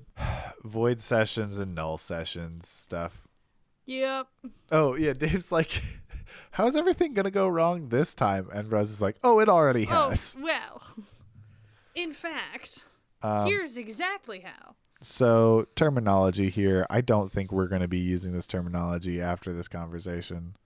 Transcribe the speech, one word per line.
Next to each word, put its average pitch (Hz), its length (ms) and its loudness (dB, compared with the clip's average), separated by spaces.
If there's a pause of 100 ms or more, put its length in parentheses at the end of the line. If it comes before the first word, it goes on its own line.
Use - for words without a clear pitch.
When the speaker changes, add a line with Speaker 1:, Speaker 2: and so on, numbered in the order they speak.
(160)
Speaker 1:
<sighs> - 460 -6
void 113 380 0
sessions 107 580 0
and 95 160 -6
null 80 240 -6
sessions 85 680 -10
stuff. - 580 -10 (600)
Speaker 2:
Yep. 262 420 -4 (420)
Speaker 1:
Oh, 151 240 2
yeah, 151 200 0
Dave's 156 360 -2
like, 165 320 0 (340)
<laughs> - 360 -18
"How's 247 240 2
everything 330 380 2
gonna 196 180 0
go 196 160 2
wrong 170 400 0
this 127 260 2
time?" 98 380 0
And 104 180 -6
Rose 104 220 2
is 104 100 -4
like, 101 220 0
"Oh, 233 160 8
it 214 80 6
already 139 420 6
Speaker 2:
Oh, 311 200 4
Speaker 1:
has." - 280 -4
Speaker 2:
well, 285 440 -6 (1120)
in 339 180 -6
fact, 233 720 -10 (360)
Speaker 1:
Um, 104 260 0
Speaker 2:
here's 294 280 -2
exactly 240 640 -8
how. - 360 -20 (260)
Speaker 1:
So, 113 720 6
terminology 98 720 4
here. 95 400 2
I 117 120 2
don't 107 320 2
think 95 180 -4
we're 95 160 2
gonna 90 220 0
be 90 100 0
using 90 340 -2
this 87 140 -6
terminology 87 760 -4
after 87 320 -4
this 85 140 -8
conversation. 85 880 -10 (120)